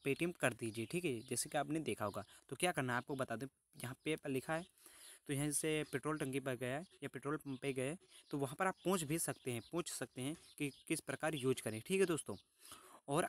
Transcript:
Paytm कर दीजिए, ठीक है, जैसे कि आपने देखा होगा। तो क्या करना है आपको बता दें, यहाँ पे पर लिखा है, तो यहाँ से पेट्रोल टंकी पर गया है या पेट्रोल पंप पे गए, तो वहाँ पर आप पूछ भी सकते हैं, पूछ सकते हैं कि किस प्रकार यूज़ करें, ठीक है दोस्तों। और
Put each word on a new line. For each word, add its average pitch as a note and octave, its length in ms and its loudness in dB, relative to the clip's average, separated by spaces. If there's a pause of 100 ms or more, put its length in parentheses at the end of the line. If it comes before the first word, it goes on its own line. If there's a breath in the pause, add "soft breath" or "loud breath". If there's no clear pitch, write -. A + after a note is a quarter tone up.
Paytm E3 320 2
कर B2 140 6
दीजिए, A2+ 320 -2
ठीक F3 200 0
है, B2 140 0 (100)
जैसे - 200 -2
कि D#3 80 -2
आपने D3 220 0
देखा A2+ 260 0
होगा। G2 180 -2 (260 loud breath)
तो C3+ 60 -6
क्या F3+ 160 2
करना C3 220 0
है B2 40 4
आपको C#3 180 -2
बता B2+ 200 -2
दें, B2+ 120 -6 (360)
यहाँ B2 120 -6 (100)
पे D#3 100 2
पर D3 140 -4
लिखा C3 240 0
है, E3+ 120 -2 (640 loud breath)
तो D3 60 0
यहाँ C#3+ 180 2
से D#3 400 2
पेट्रोल D3+ 260 0
टंकी C3+ 220 0
पर C3 160 0
गया B2 200 -2
है D#3 60 -2 (220)
या C3+ 100 -4
पेट्रोल C#3+ 240 -2
पंप C3+ 240 -6
पे C#3 120 0
गए, C3 240 -2 (340 loud breath)
तो D3+ 60 0
वहाँ C#3 220 0
पर F#3+ 80 4
आप F#3 160 0
पूछ F3+ 200 4
भी D#3 160 2
सकते - 320 -2
हैं, A#2 100 -2 (100)
पूछ E3 200 -2
सकते - 300 -6
हैं D3 140 -2 (220)
कि C#3+ 140 0 (160)
किस D#3+ 140 0
प्रकार D#3 340 0
यूज़ B2+ 260 2
करें, A2 240 -2
ठीक F#3+ 140 2
है F#3+ 60 6
दोस्तों। C#3+ 300 0 (720 loud breath)
और D3 220 4